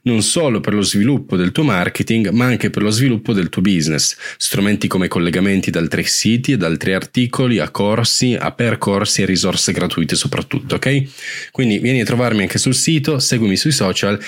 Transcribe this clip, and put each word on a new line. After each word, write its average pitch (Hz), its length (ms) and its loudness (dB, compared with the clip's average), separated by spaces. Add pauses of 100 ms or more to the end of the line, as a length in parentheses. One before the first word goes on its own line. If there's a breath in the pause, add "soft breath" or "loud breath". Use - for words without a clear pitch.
non 113 180 2
solo 139 380 0
per 101 120 -2
lo 104 80 2
sviluppo 113 540 0
del 90 160 2
tuo 160 120 0
marketing 101 680 0
ma 117 160 2
anche 110 260 0
per 98 100 -2
lo 104 80 0
sviluppo 117 440 0
del 90 160 0
tuo - 120 -2
business. 80 540 2 (320 loud breath)
Strumenti 104 400 0
come 90 220 0
collegamenti 92 600 0
da 85 80 0
altri 82 260 -2
siti, 123 500 2
da 95 120 0
altri 85 260 0
articoli, 120 640 0
a 78 100 -2
corsi, 113 640 0
a 78 200 -4
percorsi 104 680 0
e 98 40 0
risorse 92 480 0
gratuite 82 420 -2
soprattutto, - 600 -4
ok? - 760 -4
Quindi 113 280 0
vieni 127 200 0
a 107 60 0
trovarmi 117 380 0
anche - 140 0
sul 135 160 2
sito, 151 460 0
seguimi 110 380 2
sui 156 160 0
social 101 440 0 (100)